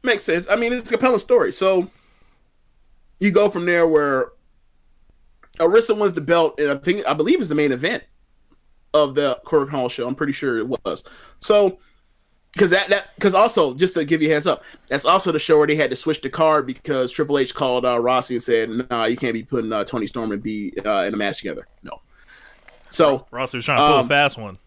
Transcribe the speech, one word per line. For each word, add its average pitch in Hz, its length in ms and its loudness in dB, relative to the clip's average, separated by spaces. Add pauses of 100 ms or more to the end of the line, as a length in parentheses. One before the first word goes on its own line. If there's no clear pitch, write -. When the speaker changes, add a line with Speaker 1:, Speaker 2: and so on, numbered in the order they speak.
Speaker 1:
Makes 226 220 -2
sense. 233 240 -2
I 208 80 2
mean, 233 160 -2
it's 247 160 -6
a - 40 -2
compelling 247 260 2
story. 190 340 2
So 190 360 0 (1300)
you 196 120 2
go 208 180 4
from 175 160 -6
there 170 220 4
where 143 440 0 (1300)
Arisa 208 380 2
wins 208 160 0
the 170 80 -6
belt, 160 380 0
and 147 100 0
I 139 80 -2
think, 175 300 -4
I 139 60 -2
believe 226 260 0
it's 196 100 -4
the 147 60 -2
main 147 160 0
event 147 320 -4 (880)
of 143 220 2
the 139 300 0
Korakuen 143 240 0
Hall 131 200 -2
show. 120 180 -6
I'm 131 80 -6
pretty 143 180 -4
sure 127 240 -4
it 113 100 -4
was. 117 360 -6 (360)
So, 202 400 2 (760)
'cause 190 140 4
that, 185 180 2
that, 196 200 0 (100)
'cause 196 140 2
also, 190 400 2
just 175 200 0
to 160 100 0
give 156 180 0
you 151 80 2
a 160 40 4
heads 147 120 0
up, 143 180 -2 (240)
that's 135 180 -2
also 175 260 2
the 156 80 0
show 156 180 4
where 151 100 6
they 151 80 2
had 147 140 0
to 127 60 -4
switch 151 260 -4
the 135 80 -8
card 156 380 2
because 131 440 -4
Triple 143 280 0
H 127 160 -2
called, 123 300 0
uh, 123 140 2
Rossi 127 360 0
and 117 80 -4
said, 117 260 0 (200)
"Nah, 117 160 -2
you 117 100 0
can't 120 180 -4
be 117 100 -6
putting, 113 280 -6
uh, 104 120 -2
Toni 110 220 -6
Storm 113 260 -6
and 101 120 -8
B, 107 300 -8 (120)
uh, 101 220 0
in 104 60 -4
a 110 40 -6
match 101 220 -4
together." - 280 -12 (140)
No. - 200 -18 (880)
So 143 420 2
Speaker 2:
Rossi 123 260 -6
was 117 80 -8
trying 135 140 0
to 147 80 6
pull 143 120 6
Speaker 1:
um, 127 60 2
Speaker 2:
a 120 40 -8
fast 143 280 2
one. 101 300 -14